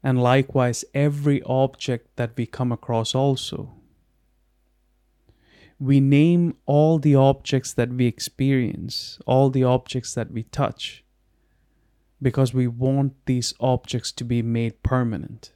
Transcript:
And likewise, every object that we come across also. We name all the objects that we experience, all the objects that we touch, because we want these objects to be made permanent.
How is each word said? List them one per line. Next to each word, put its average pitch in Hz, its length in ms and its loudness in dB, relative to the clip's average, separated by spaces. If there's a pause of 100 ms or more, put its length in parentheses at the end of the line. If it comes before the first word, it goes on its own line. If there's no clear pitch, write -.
And 127 180 2
likewise, 127 720 2
every 143 480 0
object 131 720 -2
that 117 220 -6
we 117 80 -2
come 123 260 -4
across 117 440 -4
also. 135 580 -2 (2000)
We 139 200 4
name 160 560 4 (100)
all 156 340 4
the 143 160 4
objects 135 580 2
that 120 160 0
we 123 160 -2
experience, - 1200 -4
all 135 240 4
the 131 140 0
objects 127 500 -2
that 117 180 -8
we 113 120 -8
touch, - 600 -6 (1160)
because 131 320 0
we 127 140 0
want 131 460 0 (120)
these 123 340 -2
objects 127 540 -2
to - 100 -10
be 120 180 -2
made 117 400 -4
permanent. 117 760 -4